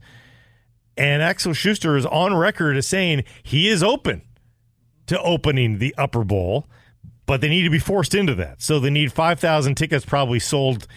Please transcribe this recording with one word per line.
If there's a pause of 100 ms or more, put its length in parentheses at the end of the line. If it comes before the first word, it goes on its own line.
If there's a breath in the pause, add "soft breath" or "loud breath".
(960 soft breath)
And
Axel
Schuster
is
on
record
as
saying (180 loud breath)
he
is
open (840)
to
opening
the
Upper
Bowl, (600 soft breath)
but
they
need
to
be
forced
into
that.
So
they
need
five
thousand
tickets
probably
sold (100)